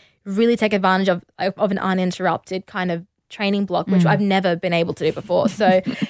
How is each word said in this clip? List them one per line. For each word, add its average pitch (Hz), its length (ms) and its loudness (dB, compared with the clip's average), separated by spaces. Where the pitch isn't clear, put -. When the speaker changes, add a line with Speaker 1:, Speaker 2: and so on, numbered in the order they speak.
Speaker 1:
really 226 300 2
take 214 180 0
advantage 190 360 2
of, 180 140 -2
of, 190 180 -2
of 202 140 0
an 196 80 -2
uninterrupted 185 880 -2
kind 180 240 -4
of 170 140 -6
training 202 360 -2
block, 175 220 -2
which 190 160 4
Speaker 2:
Mm. 165 60 4
Speaker 1:
I've 202 120 2
never 190 340 2
been 175 180 -4
able 170 220 0
to - 100 -6
do 156 80 2
before. - 360 0
So 185 320 2